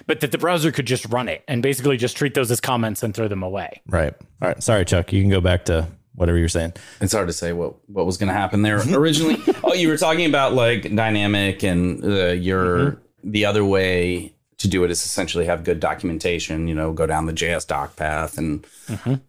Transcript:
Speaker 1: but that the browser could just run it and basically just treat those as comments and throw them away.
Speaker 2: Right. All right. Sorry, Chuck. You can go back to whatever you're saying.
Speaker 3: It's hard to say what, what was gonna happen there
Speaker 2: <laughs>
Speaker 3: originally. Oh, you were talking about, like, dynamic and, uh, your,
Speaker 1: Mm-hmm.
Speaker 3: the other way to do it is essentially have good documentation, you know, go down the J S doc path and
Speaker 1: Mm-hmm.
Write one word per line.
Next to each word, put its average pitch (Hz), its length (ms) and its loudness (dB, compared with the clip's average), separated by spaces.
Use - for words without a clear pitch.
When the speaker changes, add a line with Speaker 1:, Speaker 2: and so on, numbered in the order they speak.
Speaker 1:
but 156 140 -2
that 135 120 -2
the - 60 -2
browser 165 320 2
could 127 160 -4
just 120 200 -2
run 120 220 -2
it - 200 -6
and 120 140 -2
basically 135 340 2
just 117 200 -2
treat 139 180 -2
those 127 160 2
as 120 100 0
comments 113 420 -2
and 107 120 -4
throw 110 140 -2
them 95 140 -4
away. 92 460 -8
Speaker 2:
Right. 80 260 0
All 92 60 0
right. - 140 -4
Sorry, 104 220 4
Chuck. 87 280 0
You 95 100 4
can 98 80 4
go 95 100 4
back 90 260 2
to 82 220 0
whatever 85 240 2
you're 85 100 2
saying. 82 260 -2
Speaker 3:
It's 95 120 0
hard 101 160 0
to 85 40 -4
say 85 200 -4
what, 85 220 -4
what 95 160 0
was 90 100 -2
gonna 98 160 -2
happen 101 300 0
there 104 180 2
Speaker 2:
<laughs> 113 140 0
Speaker 3:
originally. 156 420 2
Oh, - 100 2
you 175 140 2
were 156 100 2
talking 165 280 2
about, 139 280 2
like, 117 400 2
dynamic 104 680 2
and, 90 420 0
uh, 95 240 2
your, 90 500 2
Speaker 1:
Mm-hmm. - 380 -12
Speaker 3:
the 104 160 2
other 104 180 2
way 90 680 0
to 107 100 0
do 90 160 4
it 87 60 2
is 85 140 -2
essentially 87 400 -2
have 85 200 -2
good 82 160 0
documentation, 82 840 -4
you 82 80 -2
know, 78 200 -2
go 80 120 0
down 78 200 -2
the 82 80 -4
J 82 180 -2
S 78 140 -4
doc 71 300 -6
path 78 420 -4
and 78 280 -4
Speaker 1:
Mm-hmm. 120 280 -4